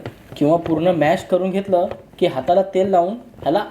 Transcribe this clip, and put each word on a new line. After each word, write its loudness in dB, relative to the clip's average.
किंवा 4
पूर्ण 0
मॅश 2
करून 0
घेतलं 0
की 2
हाताला 0
तेल 0
लावून 2
ह्याला 0